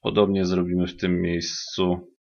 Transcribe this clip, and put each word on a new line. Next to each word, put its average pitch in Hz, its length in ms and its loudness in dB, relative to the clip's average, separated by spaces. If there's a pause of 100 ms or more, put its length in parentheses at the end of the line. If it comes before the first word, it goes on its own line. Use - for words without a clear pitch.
Podobnie 98 420 2
zrobimy 90 420 0
w 87 100 -8
tym 90 240 0
miejscu. 87 1000 -2